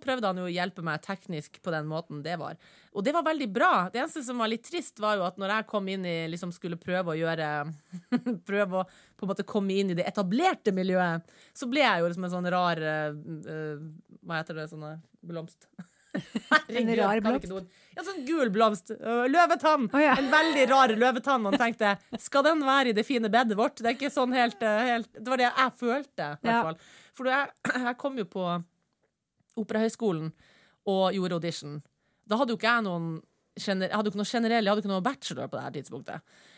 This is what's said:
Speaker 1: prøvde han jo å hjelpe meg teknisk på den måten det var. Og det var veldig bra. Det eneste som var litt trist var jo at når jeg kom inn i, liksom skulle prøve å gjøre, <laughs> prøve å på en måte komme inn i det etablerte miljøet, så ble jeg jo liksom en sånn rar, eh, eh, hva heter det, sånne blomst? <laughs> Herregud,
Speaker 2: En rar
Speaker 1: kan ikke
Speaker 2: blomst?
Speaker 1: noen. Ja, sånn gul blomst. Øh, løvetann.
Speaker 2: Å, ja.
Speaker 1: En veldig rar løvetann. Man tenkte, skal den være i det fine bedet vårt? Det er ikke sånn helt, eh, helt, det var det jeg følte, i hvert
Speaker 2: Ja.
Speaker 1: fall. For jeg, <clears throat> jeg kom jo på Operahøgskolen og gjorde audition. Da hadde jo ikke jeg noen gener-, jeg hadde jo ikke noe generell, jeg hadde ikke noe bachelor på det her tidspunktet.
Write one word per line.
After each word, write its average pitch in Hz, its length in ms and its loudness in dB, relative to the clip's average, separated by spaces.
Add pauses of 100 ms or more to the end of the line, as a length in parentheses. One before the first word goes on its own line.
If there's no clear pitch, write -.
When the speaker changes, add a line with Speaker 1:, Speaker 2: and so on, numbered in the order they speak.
Speaker 1:
prøvde 254 240 -2
han 185 120 0
jo 180 100 -4
å - 20 -4
hjelpe 180 320 -4
meg 156 200 -4
teknisk - 600 -10
på 185 80 -6
den 156 160 -4
måten 156 360 -8
det 165 160 -6
var. 151 180 -10 (380)
Og 202 120 -2
det 294 80 2
var 339 80 2
veldig 294 300 -2
bra. 294 180 4 (200)
Det 233 120 -4
eneste 320 220 -6
som 247 140 -4
var 220 120 0
litt 233 160 -4
trist - 320 -6
var 214 180 0
jo 185 100 0
at 185 120 -6
når 196 160 -2
jeg 220 120 -2
kom 196 220 -4
inn 190 180 -4
i, 170 100 -2 (100)
liksom 170 260 -6
skulle 170 260 -8
prøve 180 360 -2
å 156 40 -2
gjøre, 160 300 -2 (540)
<laughs> 240 480 -4
prøve 196 320 0
å 185 40 -10 (320)
på 208 80 -6
en 185 40 0
måte 196 160 -4
komme 196 320 0
inn 196 120 2
i 170 80 0
det 175 120 -2
etablerte 214 640 0
miljøet, 180 480 2 (320)
så 247 160 -6
ble 277 160 4
jeg 185 160 4
jo 175 80 2
liksom 180 160 -6
en 175 80 -4
sånn 180 160 -2
rar, 175 320 2
eh, 156 300 -2 (340)
eh, 156 400 -8 (400)
hva 165 160 -4
heter 160 160 -12
det, 156 120 -10
sånne 156 260 -14 (260)
blomst? 170 500 -14
<laughs> - 60 -20 (300)
Herregud, 240 800 -2
Speaker 2:
En 175 80 2
rar 202 240 2
Speaker 1:
kan 220 160 0
ikke 220 140 -8
Speaker 2:
blomst? - 20 -
Speaker 1:
noen. 190 140 -10 (260)
Ja, 359 140 -10
sånn 381 180 -8
gul 285 260 0
blomst. 214 440 2
Øh, 240 340 -2
løvetann. 311 640 4
Speaker 2:
Å, 277 80 4
ja. 294 160 6
Speaker 1:
En 262 160 0
veldig 302 380 6
rar 262 260 8
løvetann. 254 480 2
Man 196 160 2
tenkte, 220 320 2 (260)
skal 277 280 2
den 320 180 4
være 269 260 4
i 208 60 0
det 214 100 2
fine 233 240 0
bedet 220 280 4
vårt? 247 240 0
Det 226 100 0
er 254 60 -8
ikke 269 120 -2
sånn 247 240 0
helt, 240 300 2
eh, 214 240 2
helt, 233 240 -2
det 220 160 -12
var 254 140 0
det 247 80 4
jeg 262 260 0
følte, 240 540 -4
i 151 180 -6
hvert 226 60 4
Speaker 2:
Ja. 233 100 4
Speaker 1:
fall. 160 160 -6 (380)
For 254 100 -2
jeg, 269 240 0 (120)
<clears throat> 254 200 0
jeg 247 140 -2
kom 269 200 -4
jo 214 60 -2
på 180 220 -6 (1080)
Operahøgskolen 214 760 -2 (560)
og 190 300 4
gjorde 180 240 -2
audition. 151 400 -6 (480)
Da 208 100 2
hadde 262 160 0
jo - 60 -2
ikke 220 100 4
jeg 233 160 2
noen 170 220 -4 (480)
gener-, 190 340 -2
jeg - 80 -2
hadde 208 100 0
jo 202 60 -2
ikke 208 80 -2
noe 202 80 -4
generell, 233 340 2
jeg 196 80 4
hadde 208 120 0
ikke 202 80 -2
noe 185 120 0
bachelor 160 460 -6
på 127 80 -6
det 123 80 -8
her 131 100 -10
tidspunktet. - 600 -12 (200)